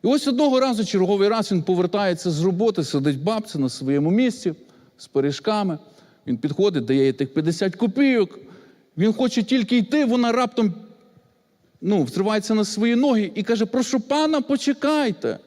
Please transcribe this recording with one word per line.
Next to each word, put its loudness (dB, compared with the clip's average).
І 2
ось 2
одного 2
разу, 0
черговий 2
раз 0
він 0
повертається 0
з -2
роботи, 0
сидить -2
бабця -4
на 0
своєму 0
місці 0
з -20
пиріжками. -2
Він -2
підходить, 0
дає 2
їй 2
тих -6
п'ятдесят -2
копійок. 0
Він 2
хоче 0
тільки 0
йти, 2
вона 2
раптом, 0
ну, 0
втривається -2
на 2
свої 0
ноги 2
і -6
каже: 0
«Прошу -2
пана, 0
почекайте». -2